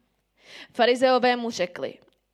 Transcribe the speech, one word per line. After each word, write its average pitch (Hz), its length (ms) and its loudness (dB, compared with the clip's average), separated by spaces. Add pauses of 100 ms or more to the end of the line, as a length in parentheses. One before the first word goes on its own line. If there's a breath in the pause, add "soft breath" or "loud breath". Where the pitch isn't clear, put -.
(720 loud breath)
Farizeové 247 600 2
mu 233 160 -6
řekli: 180 480 -8 (340)